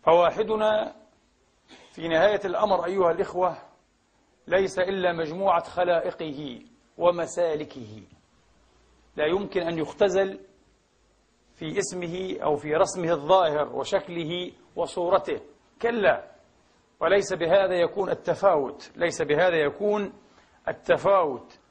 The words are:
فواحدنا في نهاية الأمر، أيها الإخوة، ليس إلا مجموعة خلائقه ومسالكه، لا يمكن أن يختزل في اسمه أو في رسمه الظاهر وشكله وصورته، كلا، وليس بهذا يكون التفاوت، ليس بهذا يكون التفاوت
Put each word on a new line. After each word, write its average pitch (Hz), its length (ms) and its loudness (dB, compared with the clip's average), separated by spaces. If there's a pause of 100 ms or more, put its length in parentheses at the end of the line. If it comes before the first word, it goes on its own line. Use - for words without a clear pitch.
فواحدنا 214 920 2 (960)
في 165 160 -10
نهاية 190 380 4
الأمر، 180 400 0
أيها 180 260 2
الإخوة، 180 460 -2 (920)
ليس 185 320 0
إلا 180 340 0
مجموعة 170 500 0
خلائقه 160 960 -4 (360)
ومسالكه، 156 1040 -2 (1120)
لا 151 100 0
يمكن 185 360 -2
أن 170 160 -4
يختزل 190 640 0 (1160)
في 165 240 -6
اسمه 185 640 -6
أو 151 120 0
في 151 200 -4
رسمه 175 360 0
الظاهر 151 640 2
وشكله 175 760 -6 (240)
وصورته، 175 680 -2 (400)
كلا، 208 500 0 (680)
وليس 190 340 2
بهذا 180 420 2
يكون 175 340 0
التفاوت، 165 840 0
ليس 170 260 -2
بهذا 160 340 2
يكون 202 580 0 (540)
التفاوت 165 920 0 (120)